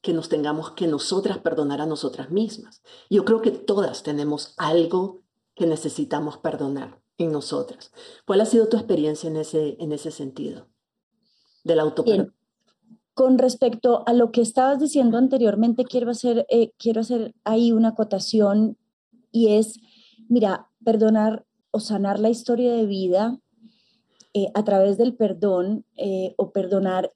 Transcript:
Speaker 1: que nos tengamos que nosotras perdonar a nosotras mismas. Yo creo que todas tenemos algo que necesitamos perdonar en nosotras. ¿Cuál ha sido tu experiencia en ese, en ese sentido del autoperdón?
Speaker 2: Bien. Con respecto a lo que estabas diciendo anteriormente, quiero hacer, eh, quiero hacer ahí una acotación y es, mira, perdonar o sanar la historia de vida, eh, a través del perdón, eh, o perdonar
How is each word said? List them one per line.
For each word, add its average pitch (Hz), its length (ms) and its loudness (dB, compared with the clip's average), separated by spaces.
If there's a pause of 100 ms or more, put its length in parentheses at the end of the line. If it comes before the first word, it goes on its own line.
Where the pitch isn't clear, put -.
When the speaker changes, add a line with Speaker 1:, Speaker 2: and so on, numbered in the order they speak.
Speaker 1:
que 175 140 -4
nos 160 160 -6
tengamos 156 400 -4
que - 160 -6
nosotras 185 540 -2
perdonar 147 420 -4
a 156 40 -4
nosotras 151 440 -8
mismas. - 500 -6 (300)
Yo 190 160 2
creo 220 160 2
que 226 80 2
todas - 520 -4
tenemos 147 540 -6
algo 170 640 0 (340)
que 170 120 -2
necesitamos 151 720 -4
perdonar 139 680 -8 (120)
en 165 140 -2
nosotras. - 600 -8 (340)
¿Cuál 196 140 4
ha 220 40 4
sido 220 220 4
tu 226 100 2
experiencia 160 540 -2
en 156 60 -4
ese, 156 420 -4
en 156 140 -6
ese 151 180 -8
sentido - 560 -12 (960)
del 160 160 2
autoperdón? 156 380 2
Speaker 2:
Bien. - 180 -2 (800)
Con 262 240 2
respecto 247 680 0
a 240 40 2
lo 233 200 4
que 240 80 2
estabas 262 400 2
diciendo 269 360 2
anteriormente, 233 680 2
quiero 247 260 -2
hacer, 233 400 -2
eh, 233 260 2
quiero 226 260 -2
hacer 226 300 -4 (120)
ahí 226 260 2
una 226 200 4
acotación 214 840 0 (540)
y 226 220 4
es, 220 260 2 (500)
mira, 214 400 2 (160)
perdonar 220 600 2 (240)
o 220 80 -2
sanar 202 400 -2
la 214 120 2
historia 240 420 0
de 226 120 0
vida, 196 540 0 (960)
eh, 202 200 -2
a 208 120 -2
través 196 340 2
del 247 160 2
perdón, 190 720 0 (120)
eh, 185 400 -4
o 196 140 -2
perdonar 185 640 -2